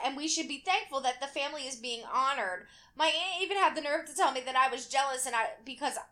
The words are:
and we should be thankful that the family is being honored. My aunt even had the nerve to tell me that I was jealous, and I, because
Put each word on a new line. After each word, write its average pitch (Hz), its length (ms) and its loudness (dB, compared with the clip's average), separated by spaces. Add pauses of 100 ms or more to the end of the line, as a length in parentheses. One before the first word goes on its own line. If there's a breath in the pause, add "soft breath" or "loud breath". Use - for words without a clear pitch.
and 269 140 -2
we 294 120 -4
should 311 200 0
be 269 160 -8
thankful 370 380 0
that 254 180 2
the 269 60 -4
family 285 400 -4
is 254 100 -8
being 233 340 -6
honored. 247 560 0 (300 soft breath)
My 311 120 4
aunt 349 340 0
even 381 160 0
had 349 180 6
the 311 60 -4
nerve 311 240 0
to 302 100 -12
tell 330 160 4
me 262 140 -2
that 262 100 0
I 262 140 6
was 254 180 -6
jealous, 277 380 0
and 240 100 -2
I, 226 120 2 (180)
because 269 300 -2 (160)